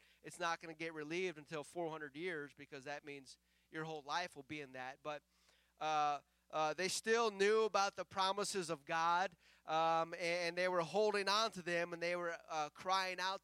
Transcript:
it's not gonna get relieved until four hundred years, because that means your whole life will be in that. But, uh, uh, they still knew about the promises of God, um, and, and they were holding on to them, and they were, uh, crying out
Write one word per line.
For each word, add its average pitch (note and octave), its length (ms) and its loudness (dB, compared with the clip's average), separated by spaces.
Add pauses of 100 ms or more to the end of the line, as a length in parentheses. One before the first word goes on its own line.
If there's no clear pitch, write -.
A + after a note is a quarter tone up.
(240)
it's D#3 160 -14
not E3+ 220 0
gonna E3 140 -12
get E3 180 -6
relieved D#3+ 440 -4
until D3+ 260 -8
four E3+ 260 -4
hundred D3+ 260 -8
years, D#3 400 -6
because C#3 280 -14
that D3 200 -8
means C#3+ 340 -14 (340)
your D#3+ 140 -6
whole D#3 200 -8
life E3+ 300 -2
will C#3 120 -14
be D3+ 140 -8
in C3 120 -12
that. C3 300 -8
But, D3+ 180 -6 (580)
uh, D3+ 400 2 (340)
uh, D#3 220 2
they F3+ 140 0
still A3+ 420 4
knew G#3 320 4
about G3+ 320 2
the F#3 80 -6
promises F#3+ 680 0
of D3 140 -4
God, E3+ 460 2 (380)
um, E3 540 2
and, E3+ 260 0
and F3 100 -2
they F3+ 100 2
were F3+ 140 4
holding G3 480 2
on G#3+ 220 4
to F3+ 100 -10
them, E3+ 320 0
and E3+ 100 -4
they F3 140 0
were, E3+ 160 -4 (180)
uh, D#3 220 -2
crying F#3 480 0
out F#3+ 220 -2